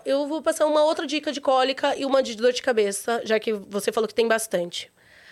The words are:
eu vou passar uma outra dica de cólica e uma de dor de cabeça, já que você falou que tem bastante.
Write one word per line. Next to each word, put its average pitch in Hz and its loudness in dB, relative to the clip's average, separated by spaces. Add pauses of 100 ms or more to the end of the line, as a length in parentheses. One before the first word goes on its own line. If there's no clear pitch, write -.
eu 277 0
vou 302 -4
passar 311 0
uma 302 4
outra 320 0
dica 294 -4
de 277 -6
cólica 269 2
e 277 -4
uma 262 4
de 226 -6
dor 247 2
de 247 -4
cabeça, 220 0
já 220 2
que 220 -2
você 202 -4
falou 226 0
que - -8
tem 226 2
bastante. 185 -2 (420)